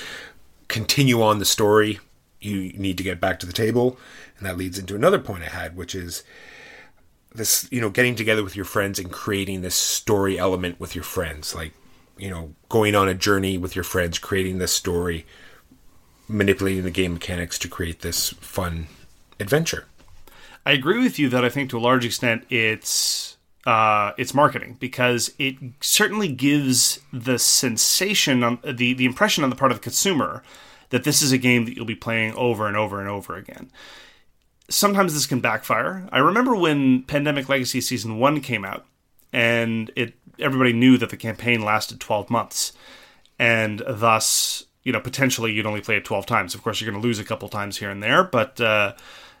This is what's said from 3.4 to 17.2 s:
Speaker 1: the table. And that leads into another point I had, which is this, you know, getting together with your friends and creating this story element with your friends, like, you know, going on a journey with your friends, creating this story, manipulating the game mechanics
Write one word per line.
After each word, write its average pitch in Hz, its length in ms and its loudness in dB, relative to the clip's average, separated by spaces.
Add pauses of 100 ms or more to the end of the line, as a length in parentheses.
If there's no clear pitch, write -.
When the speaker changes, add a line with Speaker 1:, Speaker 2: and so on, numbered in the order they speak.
Speaker 1:
the 90 80 -10
table. 120 440 2 (400)
And 98 100 -10
that 90 100 -6
leads 92 220 -8
into 95 160 -8
another 160 240 4
point 90 240 -10
I 80 60 -12
had, 85 260 -10
which 90 180 -12
is 87 300 -10 (1120)
this, - 380 -2
you 123 80 -2
know, 110 120 -2
getting 123 240 2
together 110 280 0
with 92 120 -10
your 98 100 -6
friends 98 320 -2
and 90 140 -8
creating 98 500 -4
this 90 140 -4
story 98 640 2
element 90 400 0
with 90 160 -10
your 78 80 -8
friends, 76 500 -6
like, 82 200 -10 (440)
you 98 120 -10
know, 82 260 -10 (120)
going 107 280 4
on 98 120 6
a 95 60 2
journey 95 440 2
with 90 180 -6
your 90 80 -2
friends, 85 360 -2
creating 92 380 -2
this 90 160 -2
story, 87 520 -2 (1080)
manipulating 98 520 2
the 90 80 -4
game 90 220 0
mechanics 87 460 -6